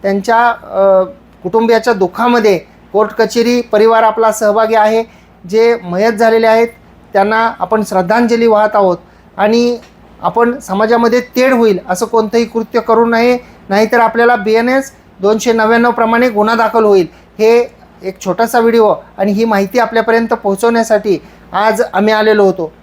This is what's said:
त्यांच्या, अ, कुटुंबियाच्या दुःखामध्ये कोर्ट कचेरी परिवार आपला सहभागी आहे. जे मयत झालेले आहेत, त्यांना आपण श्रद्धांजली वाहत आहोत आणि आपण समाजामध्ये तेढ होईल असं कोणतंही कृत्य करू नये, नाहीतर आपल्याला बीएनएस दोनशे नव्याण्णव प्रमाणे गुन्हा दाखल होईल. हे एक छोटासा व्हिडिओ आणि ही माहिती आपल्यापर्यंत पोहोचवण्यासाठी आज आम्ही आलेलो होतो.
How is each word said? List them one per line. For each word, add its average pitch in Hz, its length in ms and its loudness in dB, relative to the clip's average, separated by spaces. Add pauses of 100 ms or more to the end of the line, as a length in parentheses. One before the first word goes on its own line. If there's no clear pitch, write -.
त्यांच्या, 226 460 0
अ, 190 560 0 (380)
कुटुंबियाच्या 226 500 0
दुःखामध्ये 208 680 0 (320)
कोर्ट 208 180 0
कचेरी 233 500 0
परिवार 226 420 2
आपला 220 300 0
सहभागी 220 420 0
आहे. 220 300 2 (460)
जे 226 340 2
मयत 190 280 -2
झालेले 226 340 2
आहेत, 226 220 2 (440)
त्यांना 220 460 0
आपण 208 300 -2
श्रद्धांजली 226 580 0
वाहत 214 280 2
आहोत 190 240 0 (380)
आणि 233 420 0 (440)
आपण 233 360 -2
समाजामध्ये 226 640 0
तेढ 254 320 0
होईल 226 260 2 (100)
असं 214 180 -4
कोणतंही 226 380 -2
कृत्य 226 360 -4
करू 226 260 2
नये, 233 320 0 (300)
नाहीतर 220 320 0
आपल्याला 233 360 2
बीएनएस 233 560 -2 (280)
दोनशे 214 320 0
नव्याण्णव 233 380 2
प्रमाणे 233 380 0
गुन्हा 214 260 0
दाखल 226 300 0
होईल. 196 220 2 (320)
हे 233 360 2 (280)
एक 190 220 -12
छोटासा 233 340 -2
व्हिडिओ 226 360 2 (240)
आणि 202 140 -2
ही 214 120 0
माहिती 202 340 -2
आपल्यापर्यंत 226 500 0
पोहोचवण्यासाठी 220 920 -2 (340)
आज 214 300 -2 (100)
आम्ही 214 220 0
आलेलो 214 300 2
होतो. 175 280 -2 (100)